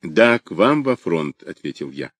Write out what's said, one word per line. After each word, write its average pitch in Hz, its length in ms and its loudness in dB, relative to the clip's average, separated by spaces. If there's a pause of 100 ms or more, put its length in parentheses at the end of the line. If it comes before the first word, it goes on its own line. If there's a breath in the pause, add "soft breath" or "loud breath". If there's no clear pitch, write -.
«Да, 110 340 4
к - 140 -10
вам 135 320 2
во 131 120 0
фронт», — 80 520 -4
ответил 71 420 -12
я. 69 300 -12